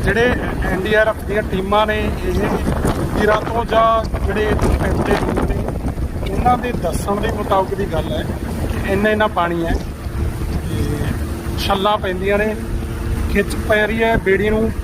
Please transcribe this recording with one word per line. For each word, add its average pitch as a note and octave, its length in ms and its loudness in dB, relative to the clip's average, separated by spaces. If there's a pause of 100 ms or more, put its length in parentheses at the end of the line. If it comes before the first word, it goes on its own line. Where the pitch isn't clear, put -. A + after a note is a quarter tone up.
ਜਿਹੜੇ A#3 320 4 (300)
ਐਨ F#3 180 0
ਡੀ G#3+ 100 0
ਆਰ G#3+ 140 6
ਐਫ G#3+ 200 -2
ਦੀਆਂ G#3 140 0 (100)
ਟੀਮਾਂ G3+ 360 2
ਨੇ, G#3+ 120 0 (260)
ਇਹ - 140 0 (800)
ਵੀਰਾਂ G#3+ 220 4
ਤੋਂ A3+ 240 -2
ਜਾਂ A3+ 380 2 (220)
ਜਿਹੜੇ G#3 200 0 (360)
ਪਿੰਡ G3+ 240 0
ਦੇ - 80 2
ਲੋਕ - 360 0
ਨੇ, - 80 0 (760)
ਉਹਨਾਂ B3 260 2
ਦੇ A#3+ 140 -2 (120)
ਦੱਸਣ F3+ 380 -2
ਦੇ - 160 0
ਮੁਤਾਬਕ G3 380 0
ਦੀ G3 160 -2
ਗੱਲ D#3 200 -2
ਹੈ - 120 -2 (500)
ਕਿ - 200 -2
ਇੰਨਾ, G3+ 160 4
ਇੰਨਾ G#3+ 200 2
ਪਾਣੀ E3+ 360 0
ਹੈ। E3 80 0 (960)
ਤੇ - 80 -2 (840)
ਛੱਲਾਂ G3+ 380 2
ਪੈਂਦੀਆਂ G3 400 0
ਨੇ, G#3+ 180 0 (760)
ਖਿੱਚ G3+ 220 2 (140)
ਪੈ G#3+ 180 4
ਰਹੀ A3+ 160 0
ਹੈ A3+ 120 4 (100)
ਬੇੜੀ F#3+ 240 4
ਨੂੰ। A3 220 2 (120)